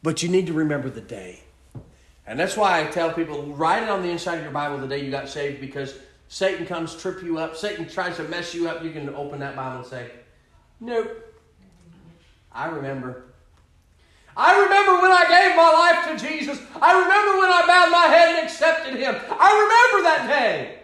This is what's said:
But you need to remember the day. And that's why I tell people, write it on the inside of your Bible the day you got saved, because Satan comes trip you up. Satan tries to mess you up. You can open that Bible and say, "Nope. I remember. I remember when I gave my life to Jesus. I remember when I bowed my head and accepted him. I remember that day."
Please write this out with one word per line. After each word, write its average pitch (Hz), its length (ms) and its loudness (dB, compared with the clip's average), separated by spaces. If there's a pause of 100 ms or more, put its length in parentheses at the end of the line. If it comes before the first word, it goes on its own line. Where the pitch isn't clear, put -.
But 160 220 -4
you 175 60 -4
need 185 180 0
to 170 60 -6
remember 147 360 -4
the 110 120 -14
day. 95 400 -18 (840)
And 113 140 -10
that's 190 160 -2
why 190 260 2
I 151 60 -4
tell 165 240 -2
people, 151 360 -6
write 160 360 -2
it 220 60 -6
on 196 120 -2
the 175 80 -4
inside 170 280 -6
of 151 60 -10
your 147 80 -12
Bible 143 260 -6
the 135 100 -10
day 139 160 -8
you 135 80 -8
got 139 160 -8
saved, 143 320 -8
because 135 340 -12 (360)
Satan 185 360 -4
comes 165 300 -8
trip 185 260 -10
you 170 160 -6
up. 160 180 -8
Satan 170 320 -8
tries 175 280 -8
to 165 80 -10
mess 170 320 -10
you 170 140 -4
up. 160 140 -10
You 160 80 -8
can 143 220 -12
open 143 280 -12
that 135 140 -10
Bible 131 240 -10
and - 80 -16
say, 120 220 -16 (680)
"Nope. 233 460 -8 (1300)
I 131 160 -10
remember. 135 580 -10 (1120)
I 349 240 6
remember 392 400 4
when 370 100 6
I 349 160 6
gave 359 300 6
my 330 120 8
life 330 520 2
to 269 60 -8
Jesus. 302 340 -8 (200)
I 339 200 6
remember 392 380 2
when 370 120 2
I 349 160 4
bowed 349 240 6
my 339 160 6
head 330 280 6
and 320 100 -2
accepted 320 500 -2
him. 247 200 -4 (140)
I 427 640 4
remember 359 180 2
that 285 180 0
day." 214 560 -2